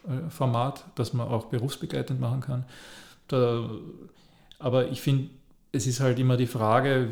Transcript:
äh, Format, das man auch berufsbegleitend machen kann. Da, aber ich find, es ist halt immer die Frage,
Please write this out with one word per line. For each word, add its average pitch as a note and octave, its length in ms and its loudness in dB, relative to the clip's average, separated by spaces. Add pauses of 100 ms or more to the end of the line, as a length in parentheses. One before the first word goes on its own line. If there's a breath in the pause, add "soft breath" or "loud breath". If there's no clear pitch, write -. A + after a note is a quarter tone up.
äh, D#3 220 -4
Format, B2+ 560 -2 (120)
das A#2+ 180 -2
man A#2 140 -2
auch A#2 180 -2
berufsbegleitend C3 760 -4
machen B2+ 200 -2
kann. C3 240 -4 (640 loud breath)
Da, A#2+ 360 2 (920 soft breath)
aber B2+ 320 0
ich C3 100 -8
find, C3+ 300 2 (420)
es B2 140 -2
ist B2 140 0
halt B2+ 180 4
immer B2+ 180 4
die B2 100 2
Frage, B2+ 640 2